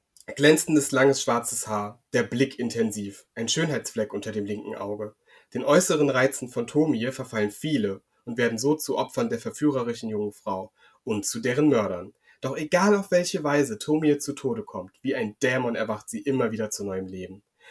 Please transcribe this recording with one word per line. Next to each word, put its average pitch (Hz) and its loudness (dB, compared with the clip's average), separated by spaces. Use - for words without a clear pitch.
Glänzendes, 151 6
langes, 135 4
schwarzes - -2
Haar, 107 -6
der 120 2
Blick 127 0
intensiv, 107 -4
ein 113 -6
Schönheitsfleck 123 -2
unter 104 -8
dem 104 -4
linken 104 -8
Auge. 104 -8
Den 123 -4
äußeren 147 4
Reizen 127 0
von 117 -4
Tomie 131 2
verfallen 107 -2
viele 107 -2
und 120 -8
werden 117 2
so 139 2
zu - -4
Opfern 123 -2
der 117 -4
verführerischen 117 -2
jungen 104 -2
Frau 95 -6
und 104 -2
zu - -4
deren 123 2
Mördern. 101 2
Doch 131 -6
egal 175 4
auf 196 -2
welche 175 2
Weise 143 2
Tomie 151 2
zu - -6
Tode 110 -4
kommt, 92 -12
wie 131 -2
ein 110 -4
Dämon 127 2
erwacht 107 -4
sie 110 -6
immer 127 2
wieder 107 -4
zu - -6
neuem 95 -4
Leben. 92 -12